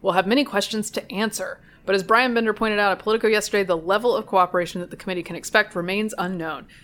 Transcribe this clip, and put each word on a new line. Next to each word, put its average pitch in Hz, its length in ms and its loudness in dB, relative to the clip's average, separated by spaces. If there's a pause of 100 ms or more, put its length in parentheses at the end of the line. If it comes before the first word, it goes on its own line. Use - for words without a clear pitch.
will 190 80 2
have 175 160 2
many 262 160 4
questions 208 480 -4
to - 200 -4
answer. 202 480 -2 (260)
But 196 100 2
as 190 80 0
Brian 233 320 2
Bender 226 180 0
pointed 220 240 0
out 202 140 2
at 185 80 -2
Politico 220 280 0
yesterday, 208 360 2
the 180 140 2
level 196 380 2
of 214 120 -2
cooperation 180 540 0
that 175 100 -10
the 175 40 -14
committee 180 280 -6
can 170 120 -10
expect 208 400 0
remains 196 440 -2
unknown. 165 480 -6 (160)